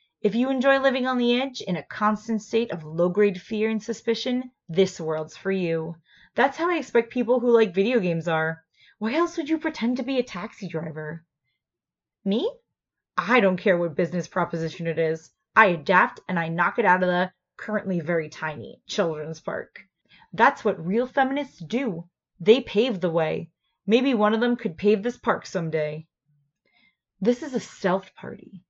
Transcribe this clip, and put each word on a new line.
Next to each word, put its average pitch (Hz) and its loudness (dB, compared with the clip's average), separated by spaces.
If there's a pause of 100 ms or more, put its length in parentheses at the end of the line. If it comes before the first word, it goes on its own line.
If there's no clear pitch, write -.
(220)
If 208 0
you 254 0
enjoy 269 2
living 262 2
on 247 -2
the 240 2
edge 269 -8
in 180 -4
a 151 -4
constant 214 -4
state 233 -2
of 160 -8
low-grade 180 0
fear 220 -2
and 220 -2
suspicion, 247 -4 (160)
this 185 0
world's 156 -6
for 196 -4
you. 165 -2 (400)
That's 277 2
how 339 0
I 349 2
expect 233 0
people 247 0
who 240 2
like 220 4
video 214 2
games 165 0
are. 160 -2 (360)
Why 220 -2
else 339 0
would 294 -4
you 320 0
pretend 247 -2
to 254 -4
be 262 0
a 247 2
taxi 196 -10
driver? 156 -10 (1040)
Me? 262 0 (680)
I 226 2
don't 185 2
care 190 2
what 170 -2
business 170 -2
proposition 165 -4
it 165 -2
is. 160 -4 (240)
I 220 8
adapt 180 2 (100)
and 180 -2
I 165 -2
knock 175 0
it 214 0
out 185 4
of 180 2
the 180 0 (260)
currently 190 -4
very 156 -2
tiny 147 -10
children's 160 -4
park. - -10 (520)
That's 247 4
what 180 -2
real 233 0
feminists 277 -2
do. 175 -4 (320)
They 220 6
pave 208 0
the 175 0
way. 160 -2 (380)
Maybe 254 4
one 214 4
of 220 0
them 240 2
could 170 -8
pave 208 4
this 240 -4
park - -2
someday. 156 -4 (1120)
This 240 0
is 269 -6
a 226 -2
stealth - -4
party. - -16